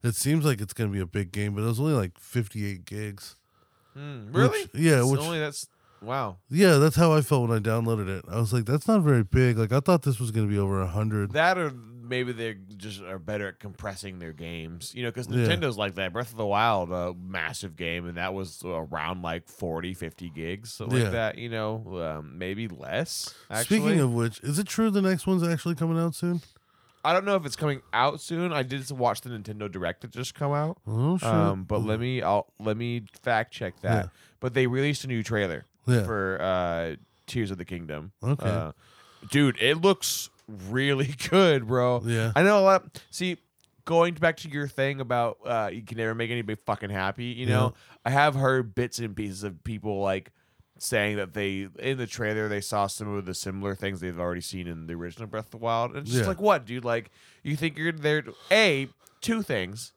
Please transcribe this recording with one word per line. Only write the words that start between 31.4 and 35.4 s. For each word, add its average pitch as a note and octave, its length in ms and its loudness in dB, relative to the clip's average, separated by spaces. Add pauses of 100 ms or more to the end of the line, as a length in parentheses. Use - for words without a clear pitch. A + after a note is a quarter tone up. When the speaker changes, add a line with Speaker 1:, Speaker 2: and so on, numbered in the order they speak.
Speaker 2:
but G#2 160 -2
let G#2+ 160 0
Speaker 1:
Ooh. A2+ 60 -2
Speaker 2:
me, B2+ 200 -2
I'll, G2 380 0
let G#2+ 180 -2
me A#2+ 280 -4 (180)
fact A2+ 300 0
check - 280 -8
that. F#2+ 240 0
Speaker 1:
Yeah. F#2 40 -10 (300)
Speaker 2:
But B2 140 -4
they C3 140 4
released C3+ 360 0
a C3+ 40 -8
new A#2 160 -2
trailer G2 420 -2 (220)